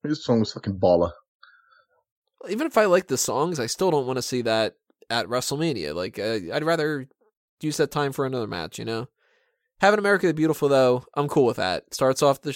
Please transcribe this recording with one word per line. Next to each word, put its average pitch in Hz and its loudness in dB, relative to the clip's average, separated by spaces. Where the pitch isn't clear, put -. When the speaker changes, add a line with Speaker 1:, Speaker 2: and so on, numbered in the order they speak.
Speaker 1:
His 151 -6
song 117 2
was 104 -4
fucking 98 -6
baller. 87 4
Speaker 2:
Even 226 -2
if 269 0
I 214 6
like 185 4
the 131 -2
songs, 147 0
I 117 -2
still 185 0
don't 147 2
wanna 127 -2
see 123 -4
that 110 0
at 113 -2
WrestleMania. 123 -4
Like, 92 -6
uh, 104 -4
I'd 151 -4
rather 151 -2
use 151 -4
that 151 2
time 143 -2
for 139 -4
another 127 -4
match, 87 -10
you 113 -10
know? 113 -6
Having 202 4
America 202 2
the 165 4
Beautiful, 156 2
though, 127 4
I'm 143 0
cool 139 4
with 113 0
that. 92 -4
Starts 131 0
off 139 2
the, 143 -8